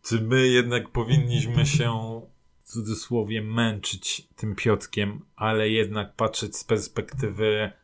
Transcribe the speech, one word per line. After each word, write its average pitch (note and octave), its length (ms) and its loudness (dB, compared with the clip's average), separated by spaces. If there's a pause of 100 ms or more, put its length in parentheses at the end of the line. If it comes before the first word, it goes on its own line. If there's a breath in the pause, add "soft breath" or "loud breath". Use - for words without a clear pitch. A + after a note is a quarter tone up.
Czy A2+ 180 0
my C3 260 4
jednak B2 420 2
powinniśmy A#2+ 760 2
się A2+ 560 0 (420)
w - 40 -20
cudzysłowie A2 760 -4
męczyć G#2+ 920 -2
tym G#2+ 200 -4
Piotrkiem, G#2 640 -2 (160)
ale A2 340 0
jednak G#2+ 440 0
patrzeć G#2+ 440 -2
z - 60 -10
perspektywy G#2+ 1080 -2 (120)